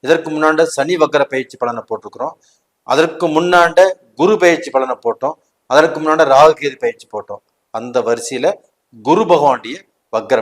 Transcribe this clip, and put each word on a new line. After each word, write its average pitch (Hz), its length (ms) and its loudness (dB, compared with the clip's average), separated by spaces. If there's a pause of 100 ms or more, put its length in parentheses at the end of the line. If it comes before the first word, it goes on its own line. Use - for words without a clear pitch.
இதற்கு 160 280 0
முன்னாண்ட 156 300 2 (120)
சனி 160 280 -2
வக்கர 143 200 0 (100)
பெயர்ச்சி 131 280 -8
பலனை 120 280 -8
போட்டிருக்கிறோம். 110 440 -10 (600)
அதற்கு 165 320 -2 (100)
முன்னாண்ட 175 500 4 (340)
குரு 208 220 2
பெயர்ச்சி 160 340 0
பலனை 127 200 -4 (100)
போட்டோம். 135 300 -6 (320)
அதற்கு 156 340 2
முன்னாண்ட 156 320 2
ராகு 151 260 8
கேது 139 240 -6
பெயர்ச்சி - 300 -6
போட்டோம். 101 280 -14 (300)
அந்த 120 240 -6 (140)
வரிசையில 127 440 -4 (520)
குரு 185 260 2
பகவானுடைய 139 440 0 (380)
வக்கர 110 260 -2